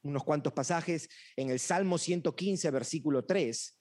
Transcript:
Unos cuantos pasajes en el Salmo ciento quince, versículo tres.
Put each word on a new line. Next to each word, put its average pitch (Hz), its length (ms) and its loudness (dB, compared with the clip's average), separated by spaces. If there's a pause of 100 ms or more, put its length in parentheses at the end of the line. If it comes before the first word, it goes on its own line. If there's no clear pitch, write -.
Unos 143 200 -2
cuantos 147 300 0
pasajes 165 560 -2 (280)
en 131 140 -2
el 127 80 2
Salmo 180 400 2
ciento 175 360 0
quince, 180 360 0
versículo 135 560 0
tres. 156 540 -2